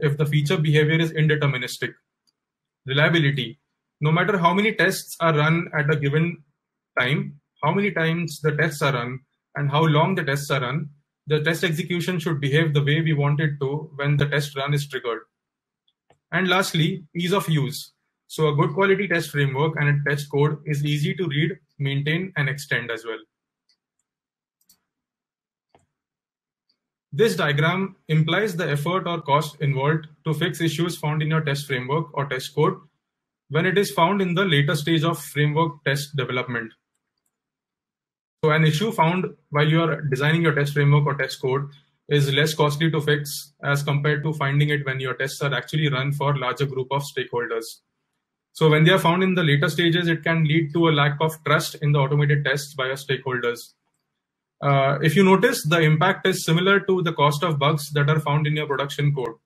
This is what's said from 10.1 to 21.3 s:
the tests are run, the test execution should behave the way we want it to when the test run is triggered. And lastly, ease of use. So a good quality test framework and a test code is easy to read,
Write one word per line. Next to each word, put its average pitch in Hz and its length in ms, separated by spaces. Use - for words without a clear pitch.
the 175 80
tests 139 280
are 135 100
run, 131 300
the 147 160
test 165 220
execution 175 540
should 156 220
behave 147 340
the 143 100
way 151 160
we 160 140
want 143 260
it 147 180
to 143 380
when 143 220
the 147 80
test 143 280
run 139 200
is 143 120
triggered. 120 360
And 180 180
lastly, 180 560
ease 175 180
of 196 160
use. 139 440
So 156 220
a 143 60
good 147 200
quality 196 340
test 170 220
framework 143 500
and 143 80
a 143 220
test 147 200
code 151 360
is 143 180
easy 147 300
to 185 120
read, 156 260